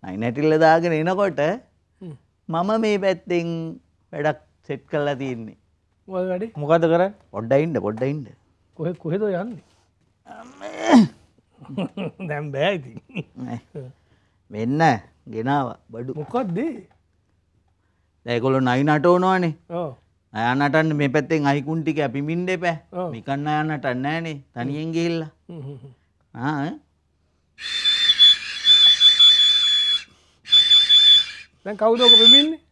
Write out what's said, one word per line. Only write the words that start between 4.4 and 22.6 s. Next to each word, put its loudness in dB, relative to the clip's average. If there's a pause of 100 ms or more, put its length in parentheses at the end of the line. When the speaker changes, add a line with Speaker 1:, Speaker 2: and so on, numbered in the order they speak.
Speaker 1:
සෙට් -12
කරලා -4
තියෙන්නේ. -10 (520)
Speaker 2:
මොකද -6
වැඩේ? -6
Speaker 3:
මොකද 2
කරන්නේ? 2 (140)
Speaker 1:
පොඩ්ඩක් 0
ඉන්න, -2
පොඩ්ඩක් -2
ඉන්න. -6 (520)
Speaker 2:
කොහෙ, -6
කොහෙද -6
යන්නේ? -6 (680)
Speaker 1:
අම්මේ. 2 (600)
Speaker 2:
<laughs> -10
දැන් -8
බෑ -2
ඉතින්. -10 (380)
Speaker 1:
නෑ. -12 (920)
මෙන්න -4 (420)
ගෙනාව -4 (160)
බඩු. -14
Speaker 2:
මොකද්ද -6
ඒ? -8 (1400)
Speaker 1:
දැන් -4
ඒගොල්ලෝ 0
නයි 2
නටවනවනේ. 2 (140)
Speaker 2:
ඔව්. -8 (440)
Speaker 1:
නයා 0
නටන්න 2
මේ 0
පැත්තෙන් -2
අයිකුන් -2
ටික -4
පිඹින්න -6
එපා. -4 (120)